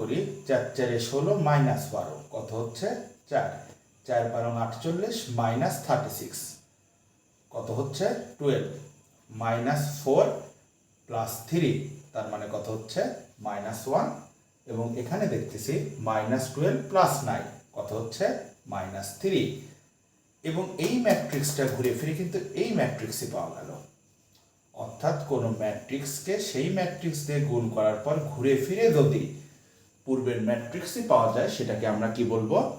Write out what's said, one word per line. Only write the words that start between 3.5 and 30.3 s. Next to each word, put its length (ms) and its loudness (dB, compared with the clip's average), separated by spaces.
চার 160 2
বারো 160 0
আটচল্লিশ 520 -2
মাইনাস 340 2
থার্টি 320 2
সিক্স, 220 -8
কত 160 -8
হচ্ছে? 280 -2
টুয়েলভ, 300 2
মাইনাস 520 0
ফোর 220 6
প্লাস 240 -2
থ্রি, 240 4
তার 200 -4
মানে 220 -6
কত 200 -4
হচ্ছে? 260 -4
মাইনাস 420 -4
ওয়ান। 180 4
এবং 200 -2
এখানে 260 -2
দেখতেছি 480 -2
মাইনাস 380 2
টুয়েলভ 260 2
প্লাস 220 6
নাইন, 160 -2
কত 160 -8
হচ্ছে? 260 -2
মাইনাস 360 -6
থ্রি। 220 2
এবং 200 -2
এই 160 0
ম্যাট্রিক্সটা 580 2
ঘুরে 240 2
ফিরে 220 -2
কিন্তু 180 -2
এই 240 0
ম্যাট্রিক্সই 560 -2
পাওয়া 220 -4
গেল। 140 -12
অর্থাৎ 420 -2
কোনো 200 2
ম্যাট্রিক্সকে 720 -4
সেই 260 0
ম্যাট্রিক্স 500 -2
দিয়ে 140 2
গুণ 140 2
করার 280 4
পর 120 2
ঘুরে 220 4
ফিরে 220 4
যদি 240 6
পূর্বের 320 0